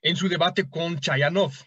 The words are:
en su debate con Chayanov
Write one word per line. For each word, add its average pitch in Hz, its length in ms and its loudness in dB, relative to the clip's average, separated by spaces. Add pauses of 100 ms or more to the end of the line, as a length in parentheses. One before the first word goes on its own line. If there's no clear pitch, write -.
en 165 140 2
su 185 120 0
debate 170 400 0
con 170 300 -4
Chayanov 143 540 0 (140)